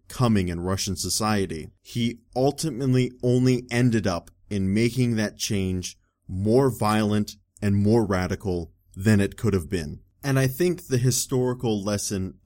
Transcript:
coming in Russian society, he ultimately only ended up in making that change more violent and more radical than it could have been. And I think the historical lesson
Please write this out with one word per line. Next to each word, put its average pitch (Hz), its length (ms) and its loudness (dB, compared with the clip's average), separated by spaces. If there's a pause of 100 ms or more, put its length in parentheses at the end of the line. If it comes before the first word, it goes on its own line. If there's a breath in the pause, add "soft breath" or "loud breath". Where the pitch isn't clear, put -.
coming 107 400 2
in 85 120 -4
Russian 92 340 -4
society, 92 760 -2 (100)
he 117 400 -6 (160)
ultimately 127 760 0 (120)
only 127 480 2
ended 120 360 2
up - 240 -4 (200)
in 95 220 -2
making 120 440 0
that 107 200 -2
change 92 600 -4 (300)
more 110 420 2
violent 107 680 0 (240)
and 101 140 0
more 107 300 4
radical 90 680 -2 (220)
than 101 260 4
it 98 160 0
could 107 160 0
have 87 160 0
been. 80 320 -6 (240)
And 135 140 0
I 131 80 2
think 170 400 -2
the 127 120 0
historical 123 840 0
lesson 98 520 -4 (120)